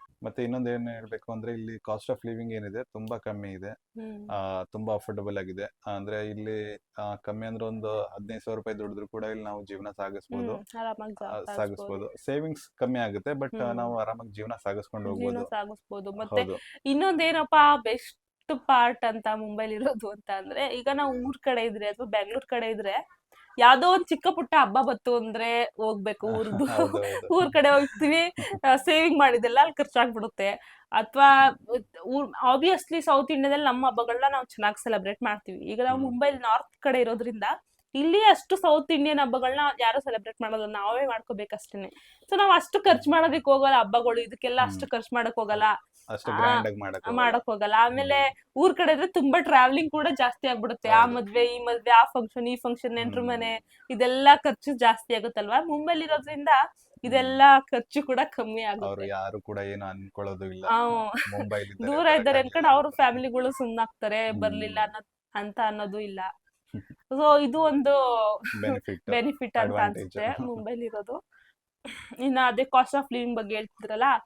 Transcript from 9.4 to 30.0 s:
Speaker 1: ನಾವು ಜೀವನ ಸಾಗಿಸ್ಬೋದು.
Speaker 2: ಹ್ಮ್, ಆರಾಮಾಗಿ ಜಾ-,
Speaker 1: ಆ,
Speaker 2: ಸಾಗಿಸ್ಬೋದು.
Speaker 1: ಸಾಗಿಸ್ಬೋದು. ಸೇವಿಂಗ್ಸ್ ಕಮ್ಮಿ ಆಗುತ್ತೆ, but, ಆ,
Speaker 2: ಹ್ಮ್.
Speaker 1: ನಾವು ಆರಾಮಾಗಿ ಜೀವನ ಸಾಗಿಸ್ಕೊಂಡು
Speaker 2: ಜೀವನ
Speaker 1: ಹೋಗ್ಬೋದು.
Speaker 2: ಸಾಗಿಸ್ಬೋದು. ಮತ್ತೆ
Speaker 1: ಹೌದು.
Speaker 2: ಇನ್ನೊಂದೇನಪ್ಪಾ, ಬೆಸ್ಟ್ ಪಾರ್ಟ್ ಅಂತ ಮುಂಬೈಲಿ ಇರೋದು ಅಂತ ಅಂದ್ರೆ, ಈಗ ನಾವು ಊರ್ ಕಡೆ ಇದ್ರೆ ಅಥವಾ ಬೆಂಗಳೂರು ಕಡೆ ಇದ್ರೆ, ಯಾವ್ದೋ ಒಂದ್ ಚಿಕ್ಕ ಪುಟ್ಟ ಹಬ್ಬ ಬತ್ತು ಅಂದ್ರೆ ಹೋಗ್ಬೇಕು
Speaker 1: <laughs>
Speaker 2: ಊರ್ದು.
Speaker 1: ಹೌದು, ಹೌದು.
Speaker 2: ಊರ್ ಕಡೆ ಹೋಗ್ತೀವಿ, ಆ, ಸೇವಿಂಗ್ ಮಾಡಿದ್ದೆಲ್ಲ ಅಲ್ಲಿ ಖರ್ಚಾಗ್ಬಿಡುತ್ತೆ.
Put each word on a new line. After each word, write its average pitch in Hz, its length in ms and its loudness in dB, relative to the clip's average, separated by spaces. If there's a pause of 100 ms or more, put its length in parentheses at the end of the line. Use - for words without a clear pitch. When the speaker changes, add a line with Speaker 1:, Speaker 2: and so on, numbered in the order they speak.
Speaker 1:
ನಾವು 104 200 -12
ಜೀವನ 101 260 -14
ಸಾಗಿಸ್ಬೋದು. 220 640 -10
Speaker 2:
ಹ್ಮ್, 208 260 -16
ಆರಾಮಾಗಿ 220 320 -10
ಜಾ-, 202 160 -14
Speaker 1:
ಆ, 208 40 -10
Speaker 2:
ಸಾಗಿಸ್ಬೋದು. 208 240 -10
Speaker 1:
ಸಾಗಿಸ್ಬೋದು. 104 600 -10 (100)
ಸೇವಿಂಗ್ಸ್ 151 500 -8
ಕಮ್ಮಿ 123 220 -4
ಆಗುತ್ತೆ, 104 320 -6
but, 139 320 -8
ಆ, 123 40 -4
Speaker 2:
ಹ್ಮ್. 120 100 -6
Speaker 1:
ನಾವು 120 220 -6
ಆರಾಮಾಗಿ 113 340 -8
ಜೀವನ 107 200 -12 (120)
ಸಾಗಿಸ್ಕೊಂಡು 101 500 -8
Speaker 2:
ಜೀವನ 240 100 -6
Speaker 1:
ಹೋಗ್ಬೋದು. 240 260 -6
Speaker 2:
ಸಾಗಿಸ್ಬೋದು. 202 600 -12
ಮತ್ತೆ 208 300 -4
Speaker 1:
ಹೌದು. 185 140 -6 (280)
Speaker 2:
ಇನ್ನೊಂದೇನಪ್ಪಾ, 311 920 4
ಬೆಸ್ಟ್ - 880 -8
ಪಾರ್ಟ್ 240 380 4
ಅಂತ 220 300 -4
ಮುಂಬೈಲಿ 214 400 -8
ಇರೋದು 226 360 -4
ಅಂತ 208 260 -16
ಅಂದ್ರೆ, 196 420 -6
ಈಗ 247 160 -4
ನಾವು 277 220 -2
ಊರ್ 262 220 -8
ಕಡೆ 240 260 -2
ಇದ್ರೆ 208 240 -6
ಅಥವಾ 226 180 -8
ಬೆಂಗಳೂರು 208 400 -4
ಕಡೆ 226 240 -4
ಇದ್ರೆ, 208 380 -6 (520)
ಯಾವ್ದೋ 254 320 8
ಒಂದ್ 370 120 2
ಚಿಕ್ಕ - 300 -4
ಪುಟ್ಟ 320 260 -4
ಹಬ್ಬ 208 220 2
ಬತ್ತು 240 340 -2
ಅಂದ್ರೆ 233 460 -2
ಹೋಗ್ಬೇಕು 214 640 -4
Speaker 1:
<laughs> 220 140 -4
Speaker 2:
ಊರ್ದು. 214 240 -2
Speaker 1:
ಹೌದು, - 280 0
ಹೌದು. - 420 0
Speaker 2:
ಊರ್ 349 180 4
ಕಡೆ 294 160 6
ಹೋಗ್ತೀವಿ, 294 640 2 (320)
ಆ, 269 120 6
ಸೇವಿಂಗ್ 320 420 4
ಮಾಡಿದ್ದೆಲ್ಲ 240 420 4
ಅಲ್ಲಿ 302 140 4
ಖರ್ಚಾಗ್ಬಿಡುತ್ತೆ. 220 760 -2 (400)